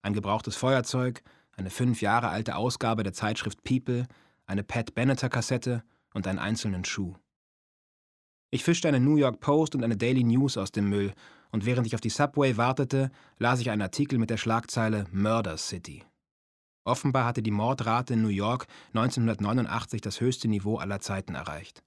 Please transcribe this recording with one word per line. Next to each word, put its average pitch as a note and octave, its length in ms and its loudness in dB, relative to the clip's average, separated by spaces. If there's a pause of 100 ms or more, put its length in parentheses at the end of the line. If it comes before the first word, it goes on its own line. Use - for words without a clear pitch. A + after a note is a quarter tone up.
Ein G#2 100 -2
gebrauchtes G#2 420 -2
Feuerzeug, B2+ 680 0 (340)
eine F#2+ 140 -8
fünf B2 300 0
Jahre A2 260 4
alte G2+ 300 -4
Ausgabe A2+ 440 0
der G2 120 -2
Zeitschrift G#2+ 500 -4
People, B2+ 420 0 (400)
eine G2+ 180 -2
Pat - 300 -4
Benatar-Kassette B2 880 0 (320)
und G2 140 -4
einen F#2+ 100 -2
einzelnen G2 480 -4
Schuh. F#2 300 -6 (1400)
Ich C3 120 -4
fischte E3+ 240 2
eine C#3 120 4
New C#3+ 160 6
York C3+ 240 4
Post D3+ 340 2
und C3 100 0
eine A2+ 140 0
Daily B2 260 2
News B2 360 4
aus F#2+ 120 -4
dem G2+ 180 0
Müll, G2+ 220 0 (380)
und G#2+ 160 -2
während B2 220 0
ich A#2 80 -4
auf A2+ 60 -6
die A2 100 -2
Subway C#3+ 440 2
wartete, C3 540 2 (300)
las B2 220 2
ich A#2 100 -2
einen G#2+ 100 0
Artikel C3 380 -2
mit A2+ 100 0
der A2+ 80 -2
Schlagzeile A2 760 -2
„Murder G2 460 0
City“. E2 460 -10 (840)
Offenbar B2+ 380 2
hatte A#2+ 180 0
die G#2+ 80 0
Mordrate A#2 680 0
in A2 60 4
New A2 60 2
York G#2 400 -2 (240)
neunzehnhundertneunundachtzig A2+ 1080 0
das - 180 -8
höchste B2 300 0
Niveau G#2 300 0
aller G2 200 -4
Zeiten F#2+ 340 -6
erreicht. - 540 -10